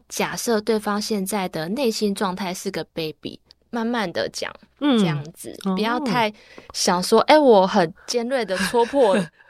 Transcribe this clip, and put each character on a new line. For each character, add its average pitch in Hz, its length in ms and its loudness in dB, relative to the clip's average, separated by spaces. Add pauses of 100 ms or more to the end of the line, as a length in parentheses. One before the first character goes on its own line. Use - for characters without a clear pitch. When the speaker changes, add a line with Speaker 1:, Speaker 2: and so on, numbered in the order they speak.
Speaker 1:
假 170 280 -4
设 214 260 -2
对 214 180 0
方 208 220 -4
现 208 240 -4
在 190 240 -4
的 160 200 -6
内 240 200 -2
心 208 240 -2
状 190 220 -4
态 185 180 -6
是 - 160 -8
个 - 140 -6 (100)
baby， - 460 -10 (320)
慢 226 140 -4
慢 226 260 -4
地 - 180 -4
讲， - 220 -8 (280)
Speaker 2:
嗯。 269 200 2
Speaker 1:
这 196 60 4
样 147 180 -2 (100)
子， - 320 -16
Speaker 2:
哦。 190 80 0
Speaker 1:
不 185 80 -2
要 233 180 -2
太 226 320 0 (420)
想 180 280 0
说 220 240 4
，“哎， 302 120 8
我 226 280 8
很 185 260 2 (140)
尖 233 240 -4
锐 247 160 -2
地 185 120 -6
戳 233 280 0
破 247 320 4 (320)